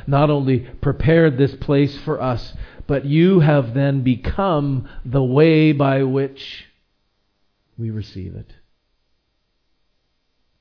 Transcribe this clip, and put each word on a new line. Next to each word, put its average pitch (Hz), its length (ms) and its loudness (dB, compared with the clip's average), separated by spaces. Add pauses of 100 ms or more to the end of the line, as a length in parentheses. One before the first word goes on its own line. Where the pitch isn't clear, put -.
not 143 240 2
only 135 300 0
prepared 156 760 0
this 135 180 2
place 143 400 0 (120)
for 151 160 -6
us, 123 320 -6 (320)
but 139 180 -2
you 165 360 4
have 143 340 2
then 139 280 0
become 143 880 -2 (160)
the 135 180 -2
way 156 500 4
by 135 320 0
which 135 600 -6 (1120)
we 113 140 -8
receive 98 440 -12
it. 107 200 -18 (2000)